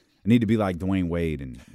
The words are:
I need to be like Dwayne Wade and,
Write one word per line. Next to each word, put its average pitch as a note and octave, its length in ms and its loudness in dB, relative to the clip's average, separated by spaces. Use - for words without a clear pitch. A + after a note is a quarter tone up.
I G2 60 -8
need A#2+ 140 6
to G#2+ 40 -2
be A2 120 2
like F#2+ 180 0
Dwayne F#2 320 0
Wade E2 320 -2
and, B1+ 180 -12